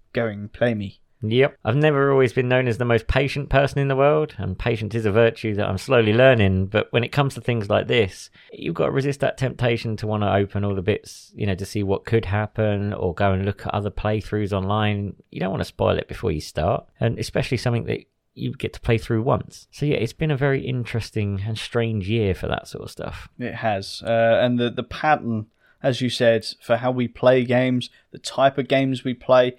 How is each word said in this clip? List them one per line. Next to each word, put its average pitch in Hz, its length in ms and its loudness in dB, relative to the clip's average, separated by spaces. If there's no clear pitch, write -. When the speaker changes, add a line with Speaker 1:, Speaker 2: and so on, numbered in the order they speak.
Speaker 1:
going, 104 340 -4
"Play 120 280 -2
me." 101 260 -10
Speaker 2:
Yep. 127 380 2
I've 113 140 0
never 143 340 4
always 131 220 4
been 123 160 0
known 127 180 4
as 110 120 0
the 123 40 -2
most 120 240 2
patient 139 400 0
person 139 320 2
in 139 80 2
the 139 80 0
world, 151 420 2
and - 220 -6
patience 110 340 -2
is 113 120 -2
a 104 60 4
virtue 113 440 2
that 98 140 0
I'm 98 80 -2
slowly 117 340 4
learning, 107 540 6
but 104 260 -2
when 117 140 0
it - 80 -10
comes 139 220 0
to 120 40 -12
things 113 300 -4
like 101 180 2
this, 113 420 0
you've - 240 -6
got 147 120 0
to 131 40 -2
resist 135 300 -2
that 135 160 0
temptation 120 580 -2
to 104 120 -8
wanna 107 260 0
open 101 320 0
all 101 100 -2
the 95 60 -2
bits, - 520 -4
you - 140 -6
know, 95 80 0
to 95 100 -6
see 107 160 -4
what 98 220 -2
could 113 220 0
happen, 104 640 -2
or 92 220 -4
go 101 180 2
and 95 140 0
look 101 200 -4
at - 80 -4
other 101 160 -2
playthroughs 107 640 -2
online. 101 640 -2
You - 80 -12
don't 190 120 -4
wanna 127 120 -4
spoil 95 340 0
it - 120 -6
before - 240 -2
you 78 80 -4
start, - 460 -2
and 117 180 0
especially - 380 -2
something 120 300 -2
that - 160 -4
you 127 180 -6
get - 220 -8
to - 80 -18
play 117 160 2
through 110 240 -2
once. - 500 -4
So - 140 -6
yeah, 147 100 0
it's - 160 -4
been 156 180 -4
a 147 60 0
very 135 320 0
interesting 110 800 -4
and 110 100 -6
strange 110 520 -2
year 107 260 2
for - 140 -6
that - 180 -6
sort - 160 -12
of - 80 -14
stuff. - 380 -12
Speaker 1:
It 120 160 -8
has. 104 500 -4
Uh, 113 360 4
and 123 180 2
the, 120 100 0
the 120 140 -6
pattern, 117 640 -2
as 131 200 0
you 127 80 0
said, 113 360 2
for 117 160 2
how 127 140 -2
we 123 180 -2
play 127 340 4
games, 123 460 0
the - 60 -18
type - 400 0
of 127 120 -4
games 135 340 0
we 127 100 -2
play, 127 460 4